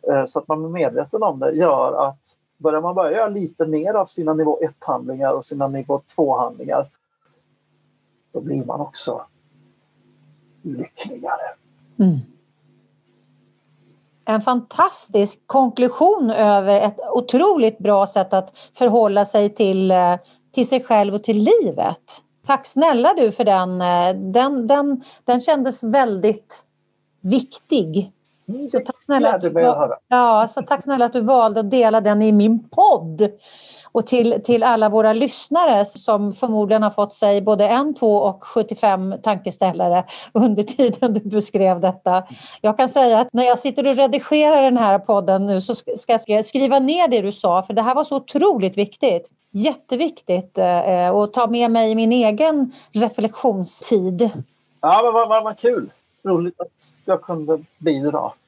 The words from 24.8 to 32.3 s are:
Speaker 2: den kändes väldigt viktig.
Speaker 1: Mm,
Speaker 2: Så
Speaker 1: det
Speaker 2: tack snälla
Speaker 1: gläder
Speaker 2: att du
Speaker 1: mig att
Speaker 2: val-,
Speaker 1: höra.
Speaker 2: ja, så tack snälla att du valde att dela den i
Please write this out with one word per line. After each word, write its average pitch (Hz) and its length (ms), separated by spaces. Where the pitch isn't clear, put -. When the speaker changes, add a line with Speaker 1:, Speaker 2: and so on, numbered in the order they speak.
Speaker 2:
den 247 160
kändes 262 420
väldigt 214 800
viktig. 196 920
Speaker 1:
Mm, 254 220
Speaker 2:
Så 254 80
Speaker 1:
det - 80
Speaker 2:
tack - 180
snälla 277 160
Speaker 1:
gläder 214 80
Speaker 2:
att 180 40
du 170 120
Speaker 1:
mig 165 120
att 156 120
Speaker 2:
val-, 147 120
Speaker 1:
höra. - 80
Speaker 2:
ja, 233 400
så 247 140
tack 277 220
snälla 262 220
att 240 80
du 247 80
valde 220 380
att 202 120
dela 226 300
den 208 200
i 214 100